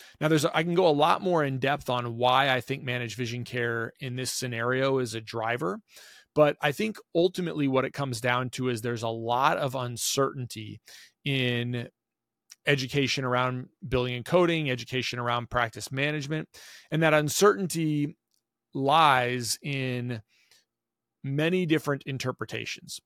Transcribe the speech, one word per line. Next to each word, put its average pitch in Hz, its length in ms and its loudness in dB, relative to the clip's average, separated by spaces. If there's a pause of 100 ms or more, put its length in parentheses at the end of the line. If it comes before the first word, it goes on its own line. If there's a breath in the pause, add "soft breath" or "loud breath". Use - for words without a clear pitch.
(220 loud breath)
Now, 156 80 2
there's 156 160 4
a, - 100 0
I 160 80 2
can 170 120 0
go 180 120 6
a 156 40 6
lot 151 300 4
more 175 220 2
in 135 160 -2
depth 139 300 -2
on 120 260 -2
why 127 340 4
I 127 120 2
think 139 220 -8
managed 123 340 -6
vision 120 260 -6
care 117 560 -4
in 127 160 -10
this 127 160 -6
scenario 131 680 0
is 117 140 -4
a 113 60 -6
driver, 120 640 -4 (520 loud breath)
but 147 280 6
I 151 100 2
think 214 260 -4 (160)
ultimately 165 540 0
what 131 160 2
it 135 80 -4
comes 127 300 -6
down 123 300 0
to 127 180 -4
is 117 120 -4
there's 117 220 -4
a 113 60 -2
lot 120 480 0
of 139 180 -4
uncertainty 120 1040 -4 (460 loud breath)
in 123 640 -2 (760)
education 135 600 0
around 127 420 0 (180)
billing 123 280 0
and 123 100 -6
coding, 165 460 2
education 123 500 -4
around 120 300 -2
practice 117 420 -2
management, 147 560 -4 (440 loud breath)
and 160 120 2
that 156 100 6
uncertainty 156 1000 2 (580)
lies 131 880 4
in 123 600 -4 (1040 soft breath)
many 160 420 0
different 147 400 0
interpretations. - 1000 -8